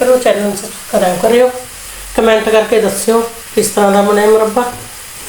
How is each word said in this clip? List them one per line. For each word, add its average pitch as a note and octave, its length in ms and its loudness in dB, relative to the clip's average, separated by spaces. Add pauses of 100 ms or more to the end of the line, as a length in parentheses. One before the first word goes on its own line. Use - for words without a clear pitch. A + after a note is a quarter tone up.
ਕਰਿਓ, B3 180 4
ਚੈਨਲ G#3 240 0
ਨੂੰ G3+ 140 -2
ਸਬਸਕ੍ਰਾਈਬ F3+ 640 -2
ਕਰਿਓ, A#3+ 280 4 (680)
ਕੁਮੈਂਟ A3 320 2
ਕਰਕੇ G#3+ 320 2
ਦੱਸਿਓ A3+ 500 0 (240)
ਕਿਸ G#3 140 0
ਤਰ੍ਹਾਂ G3+ 240 2
ਦਾ G3+ 100 4
ਬਣਿਆ G#3 240 2
ਮੁਰੱਬਾ। A3 360 2 (680)